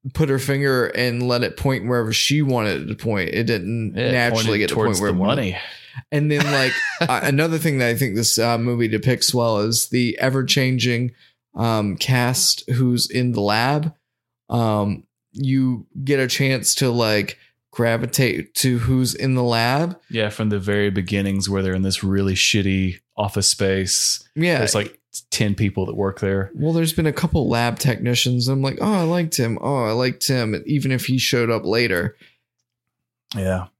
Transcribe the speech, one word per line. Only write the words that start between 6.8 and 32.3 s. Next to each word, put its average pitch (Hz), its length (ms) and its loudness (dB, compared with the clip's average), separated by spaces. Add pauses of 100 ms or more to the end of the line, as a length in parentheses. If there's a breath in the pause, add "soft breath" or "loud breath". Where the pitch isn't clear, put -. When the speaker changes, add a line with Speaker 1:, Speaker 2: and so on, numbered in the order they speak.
Speaker 2:
<laughs> - 220 -4
Speaker 1:
uh, 123 140 0
another 160 340 0
thing 151 200 0
that 120 120 2
I 117 60 0
think 113 200 -2
this, 113 220 0
uh, 117 200 2
movie 120 320 0
depicts 110 440 0
well 117 260 2
is 113 280 0
the 120 320 0
ever-changing, 127 920 0 (440 soft breath)
um, 107 420 0
cast 127 760 0
who's 123 380 2
in 123 220 0
the 110 100 -2
lab. 131 520 2 (560)
Um, 107 540 0 (280)
you 131 540 0 (180)
get 139 160 2
a 131 80 2
chance 135 480 0
to, 131 140 2
like, 110 480 0 (340 soft breath)
gravitate 117 840 0
to 123 240 0
who's 127 360 0
in 131 200 -2
the 123 80 0
lab. 123 560 2 (100)
Speaker 2:
Yeah, 107 200 -2
from 107 200 -2
the 101 100 0
very 101 300 0
beginnings 98 600 -2
where 98 120 0
they're 95 140 0
in 95 80 0
this 95 200 -2
really 98 320 2
shitty 95 640 0 (160)
office 101 320 -2
space. - 880 0
Speaker 1:
Yeah. 165 220 2
Speaker 2:
There's, 107 180 0
like, 104 240 -2 (320)
ten 104 240 0
people 98 300 0
that 107 100 -8
work 98 240 -2
there. 98 360 -2
Speaker 1:
Well, 156 180 0
there's 165 200 0
been 160 140 0
a 147 60 0
couple 156 360 0
lab 117 300 0
technicians. 123 680 0
I'm 135 140 0
like, 135 200 -2
"Oh, 214 120 0
I 180 100 2
liked 165 340 0
him. 113 240 0
Oh, 135 240 0
I 107 60 0
liked 123 360 -2
him," 113 380 0
even 135 260 0
if 127 140 -2
he 131 120 0
showed 120 320 0
up 113 160 0
later. 101 500 2 (1200 soft breath)